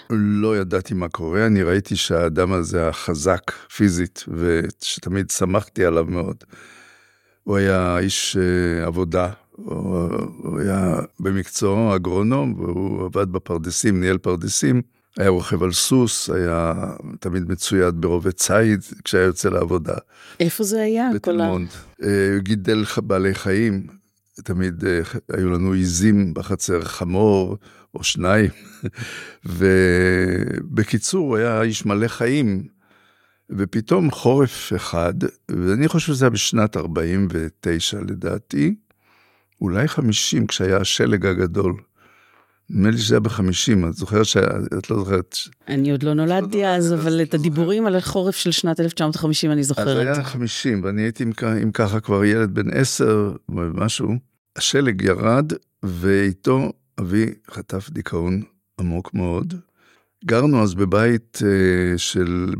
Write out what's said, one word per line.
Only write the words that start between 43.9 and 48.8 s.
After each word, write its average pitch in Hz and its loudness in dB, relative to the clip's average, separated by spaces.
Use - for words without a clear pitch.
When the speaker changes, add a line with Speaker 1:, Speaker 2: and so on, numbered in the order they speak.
Speaker 1:
זוכרת 104 2
ש-, - 0
את - -10
לא 113 0
זוכרת 95 -2
ש- - -8
Speaker 2:
אני 139 0
עוד 135 0
לא 151 0
נולדתי 190 0
Speaker 1:
לא 196 0
Speaker 2:
אז, 180 2
Speaker 1:
זוכרת, 170 0
Speaker 2:
אבל 165 2
Speaker 1:
את 151 -2
Speaker 2:
את - -2
הדיבורים 170 0
על 185 2
החורף 185 -2
של - -2
שנת 165 -2